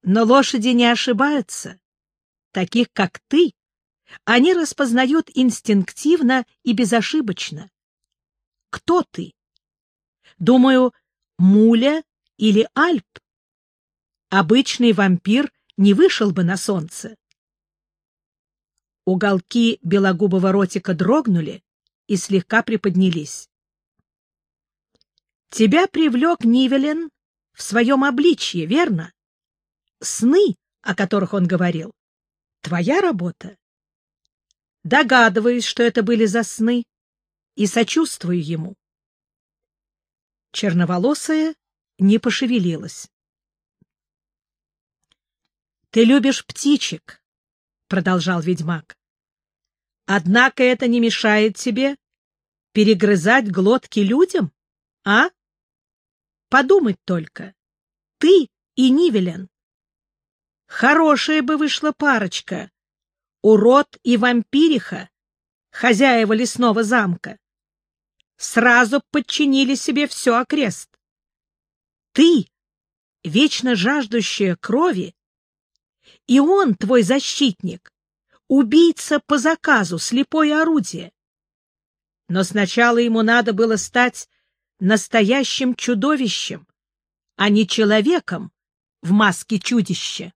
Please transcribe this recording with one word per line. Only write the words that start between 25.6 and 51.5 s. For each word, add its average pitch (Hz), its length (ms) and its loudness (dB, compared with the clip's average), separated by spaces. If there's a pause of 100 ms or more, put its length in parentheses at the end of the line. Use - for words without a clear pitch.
привлек 311 560 -2
Нивелен 277 680 0 (440)
в - 80 -20
своем 247 420 0
обличье, 277 600 -2
верно? 214 460 -2 (840)
Сны, 285 580 0 (260)
о 190 120 -6
которых 196 400 -4
он 180 140 0
говорил, 175 440 -4 (680)
твоя 175 400 -2
работа?» 190 560 -6 (1300)
«Догадываюсь, 233 800 2
что - 180 -4
это 233 220 0
были 226 200 2
за 214 200 -2
сны, 233 400 -2 (720)
и 214 100 0
сочувствую 202 760 -2
ему». 160 360 -10 (1800)
Черноволосая 214 1040 -2 (420)
не 202 220 2
пошевелилась. 196 880 -6 (2750)
«Ты 226 140 4
любишь 262 420 2
птичек», — - 720 -4 (680)
продолжал 180 520 -2
ведьмак. 165 560 -6 (1080)
«Однако 202 560 0
это 254 240 0
не 240 140 0
мешает 214 560 0